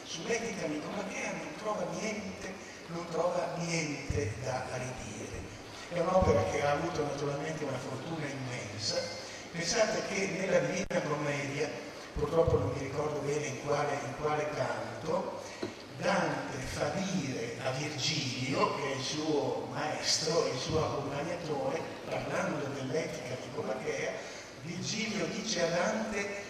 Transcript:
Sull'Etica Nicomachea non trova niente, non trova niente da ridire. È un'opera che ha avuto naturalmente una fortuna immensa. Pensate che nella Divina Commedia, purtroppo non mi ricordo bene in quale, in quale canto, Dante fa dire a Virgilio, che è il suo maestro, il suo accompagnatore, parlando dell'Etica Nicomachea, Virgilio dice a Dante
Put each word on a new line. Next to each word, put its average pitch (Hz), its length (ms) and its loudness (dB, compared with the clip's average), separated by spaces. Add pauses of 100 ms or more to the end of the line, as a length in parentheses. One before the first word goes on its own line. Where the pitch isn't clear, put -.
Sull'Etica 196 600 -2
Nicomachea 180 640 -4
non - 300 -6
trova 196 240 0 (140)
niente, 202 560 -4 (320)
non 170 240 -4
trova 170 460 2
niente 151 760 0 (100)
da 127 300 -2
ridire. - 720 -6 (440)
È 170 100 -2
un'opera 185 520 8
che 147 140 4
ha 147 60 6
avuto 160 300 2
naturalmente 143 640 0
una 127 140 -2
fortuna 143 480 -4
immensa. 123 760 -2 (520)
Pensate 214 560 4
che 190 300 0
nella 185 220 6
Divina 175 480 2
Commedia, 143 640 0 (440)
purtroppo - 460 6
non - 140 2
mi - 60 -2
ricordo 143 400 0
bene 143 260 0
in - 200 -4
quale, 143 400 2
in 131 140 -4
quale 151 340 2
canto, 156 880 -2 (560)
Dante 156 600 2
fa 147 320 0
dire 127 760 0
a 131 80 2
Virgilio, 131 1040 2
che 139 80 -2
è 135 120 0
il 131 80 -2
suo 147 680 2
maestro, 151 760 2
il 135 120 0
suo 160 260 2
accompagnatore, 139 920 0 (260)
parlando 160 640 0
dell'Etica 131 720 -2
Nicomachea, 135 680 -2 (520)
Virgilio 185 640 -2
dice - 360 0
a 165 60 4
Dante 202 800 0